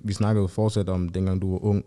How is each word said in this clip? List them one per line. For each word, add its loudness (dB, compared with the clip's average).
vi -4
snakkede 2
jo 2
fortsat 0
om, 0
dengang 0
du -2
var -4
ung, 2